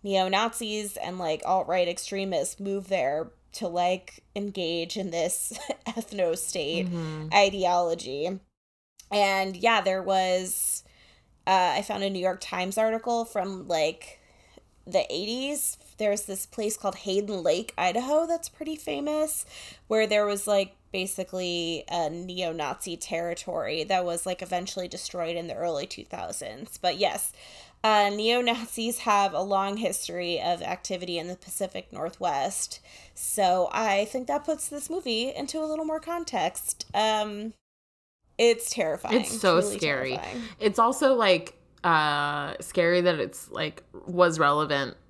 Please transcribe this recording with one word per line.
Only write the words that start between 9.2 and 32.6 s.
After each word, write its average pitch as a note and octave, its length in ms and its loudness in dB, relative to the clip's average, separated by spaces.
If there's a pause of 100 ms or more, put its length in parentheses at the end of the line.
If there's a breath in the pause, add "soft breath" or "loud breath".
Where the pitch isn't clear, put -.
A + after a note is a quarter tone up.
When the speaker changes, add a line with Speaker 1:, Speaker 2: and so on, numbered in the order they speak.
Speaker 1:
yeah, A3 240 4
there F#3+ 220 0
was, F#3 800 2 (640 soft breath)
uh, F3+ 300 6
I G3+ 60 0
found G3+ 220 -4
a G3 60 0
New F#3+ 100 -4
York F#3 200 0
Times F#3 360 -2
article A3+ 480 2
from, G3 440 -4
like, D#3+ 520 -2 (680 soft breath)
the F3+ 260 2
eighties. B3 680 -2 (200)
There's G#3 240 0
this G3 220 -6
place G#3+ 320 -4
called G3 200 -4
Hayden G3 460 -2
Lake, F3 360 0
Idaho, B3+ 480 2
that's E4+ 220 -2
pretty D#4 280 -8
famous, D4+ 680 -2 (400 loud breath)
where A3 200 2
there G#3 200 4
was, G3+ 200 -2
like, G3 280 2 (180)
basically F3+ 960 -4
a E3 220 -2
neo-Nazi E3+ 840 -6
territory E3+ 880 -4
that F#3 200 0
was, F3 220 -2
like, F#3 160 -4
eventually F3+ 460 -6
destroyed E3+ 480 -6
in E3+ 120 -6
the C#3+ 60 -6
early D3+ 320 -2
two - 180 -14
thousands. A2+ 720 -10
But F3+ 200 0
yes, - 340 0 (520 loud breath)
uh, G#3 280 6
neo-Nazis A#3 880 0
have G3+ 340 4
a D#3+ 80 0
long G3 340 0
history F3 640 -2
of F3 220 -2
activity F3+ 560 -6
in E3 100 -6
the F3+ 80 -10
Pacific F#3 560 -8
Northwest. E3 880 -4 (340 loud breath)